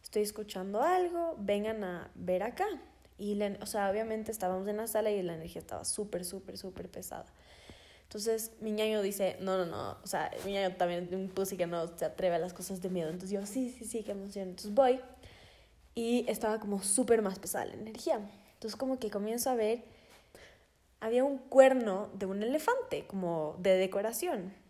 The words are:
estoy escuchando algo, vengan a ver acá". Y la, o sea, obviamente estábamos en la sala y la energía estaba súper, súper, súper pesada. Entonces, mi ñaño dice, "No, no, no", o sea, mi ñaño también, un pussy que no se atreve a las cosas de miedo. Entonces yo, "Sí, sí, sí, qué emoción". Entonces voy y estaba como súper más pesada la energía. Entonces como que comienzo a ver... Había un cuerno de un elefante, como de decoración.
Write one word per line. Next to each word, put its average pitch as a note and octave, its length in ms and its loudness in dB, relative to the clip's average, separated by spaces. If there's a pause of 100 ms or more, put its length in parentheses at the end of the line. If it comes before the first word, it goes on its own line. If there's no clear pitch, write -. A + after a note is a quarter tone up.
estoy - 200 -2
escuchando G#3 600 -4
algo, E4+ 580 2
vengan G#3 440 0
a F3 320 -6
ver F3+ 280 0
acá". B3 220 -2 (520)
Y G#3 180 -2
la, G3+ 260 0
o - 40 -8
sea, G3+ 260 0
obviamente A3 400 -2
estábamos F#3 360 -2
en G#3 100 -2
la A3 100 -4
sala G#3+ 240 2
y G3+ 100 0
la E3+ 140 -2
energía E3 260 -10
estaba - 240 -10
súper, G3 400 -4
súper, F#3+ 320 -10
súper F#3 320 -12
pesada. - 360 -12 (800)
Entonces, A3 480 -2 (100)
mi A3 100 -4
ñaño G#3+ 300 0
dice, G3+ 400 0
"No, F#3+ 160 0
no, F3+ 80 2
no", C#3+ 380 -6
o - 40 -12
sea, D#3 240 -2 (140)
mi G3 80 -4
ñaño F#3+ 240 0
también, F3 360 0
un F#3+ 160 -4
pussy F#3+ 280 -2
que F3 100 0
no E3+ 200 -2 (100)
se E3+ 80 -2
atreve E3+ 300 2
a E3 40 2
las F3+ 140 -4
cosas F#3 280 -8
de F#3 80 -4
miedo. E3+ 200 -2
Entonces F#3 220 -6
yo, G3+ 140 -2
"Sí, A#3+ 320 -2
sí, A3+ 80 -12
sí, A3 180 -6
qué G#3+ 100 -8
emoción". G3 360 -6
Entonces G3+ 240 -8
voy B3+ 260 8 (960)
y A#3 340 2
estaba A3 300 0
como G3+ 220 -2
súper A#3 400 4
más F#3+ 180 -2
pesada - 260 -4
la - 80 -10
energía. A3 460 -4 (340)
Entonces G#3 240 -10
como C4 220 -2
que A3 100 -4
comienzo G#3+ 400 -2
a B3+ 60 2
ver... A3+ 280 0 (1160)
Había A#3 240 4
un C#4 140 2
cuerno B3 760 8
de G3 140 -6
un G3 160 -2
elefante, D4+ 640 0
como E3+ 520 -2
de F#3 180 4
decoración. G3+ 760 0 (160)